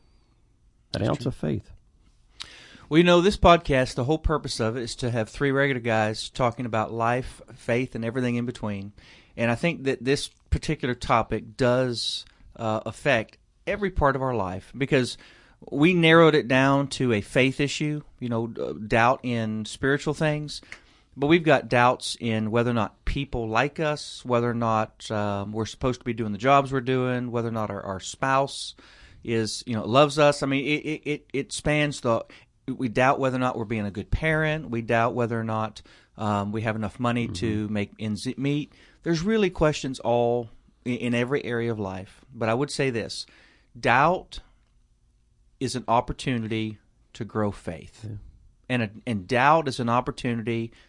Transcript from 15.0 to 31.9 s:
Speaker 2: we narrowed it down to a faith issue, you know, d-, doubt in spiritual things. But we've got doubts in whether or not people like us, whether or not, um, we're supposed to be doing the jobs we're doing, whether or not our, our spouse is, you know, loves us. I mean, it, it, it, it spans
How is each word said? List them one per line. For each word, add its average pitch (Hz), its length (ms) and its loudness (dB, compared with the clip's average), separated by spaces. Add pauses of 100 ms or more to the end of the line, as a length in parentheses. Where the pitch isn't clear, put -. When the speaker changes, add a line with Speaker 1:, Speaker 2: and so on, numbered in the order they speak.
Speaker 2:
we 160 220 6
narrowed 165 420 8
it 113 100 2
down 135 400 4
to 127 260 0
a 104 80 2
faith 131 380 2
issue, 151 440 -2 (180)
you 123 80 -6
know, 117 180 -2
d-, 78 280 -8 (120)
doubt 117 380 4
in 110 400 -4
spiritual 143 500 -2
things. 151 460 -4 (560)
But 139 120 0
we've 170 140 6
got 143 260 4
doubts 123 520 2
in 110 300 -2
whether 117 200 2
or 120 40 0
not - 320 -4
people 123 420 -4
like 127 320 0
us, 151 440 -6
whether 120 260 2
or 117 40 -2
not, 113 560 -2
um, 104 400 -2
we're 110 160 -4
supposed 127 340 -4
to - 40 -20
be 123 80 -4
doing 110 200 -4
the 101 60 -6
jobs 135 340 4
we're 135 100 -2
doing, 123 500 -2
whether 117 160 -2
or 113 40 -4
not 107 180 -4
our, 101 120 -8
our 95 180 -6
spouse - 760 -2 (500)
is, 113 420 -2
you 120 80 -4
know, 104 120 -4
loves 139 320 4
us. 147 240 4
I 139 40 -2
mean, 139 200 -2
it, 147 180 -2
it, 151 260 -6
it, 147 220 -8
it 131 200 -4
spans 147 500 -2